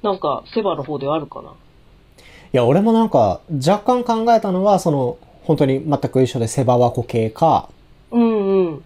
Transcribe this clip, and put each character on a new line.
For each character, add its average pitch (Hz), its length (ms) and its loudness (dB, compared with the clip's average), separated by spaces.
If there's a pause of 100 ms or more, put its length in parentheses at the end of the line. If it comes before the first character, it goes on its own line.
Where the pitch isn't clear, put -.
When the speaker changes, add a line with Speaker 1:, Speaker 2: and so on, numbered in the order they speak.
Speaker 1:
な 208 120 -2
ん 185 60 -6
か 143 240 -4 (100)
セ 233 80 -2
バ 185 140 -2
の 147 80 -8
方 147 160 -8
で 135 80 -6
は 151 80 -2
あ 160 40 -2
る 147 80 -10
か - 140 -18
な？ - 80 -20
Speaker 2:
い - 40 -20 (960)
や、 123 140 2
俺 147 160 4
も 226 120 2
な 226 100 4
ん 214 60 0
か 110 320 2 (240)
若 202 140 2
干 247 240 0
考 226 300 0
え 220 80 4
た 202 100 -4
の 185 120 -2
は、 214 140 4
そ 165 140 0
の、 131 260 -2 (260)
本 156 140 0
当 147 80 2
に 135 180 -2
全 143 140 -2
く 131 240 0
一 127 60 4
緒 123 120 -6
で 113 80 -2
セ 135 160 -2
バ 123 140 2
ワ 120 140 2
コ 120 120 -4
系 110 280 -2
か、 151 380 0 (420)
Speaker 1:
う 233 80 0
ん 220 280 2
う 190 240 2
ん。 139 140 -14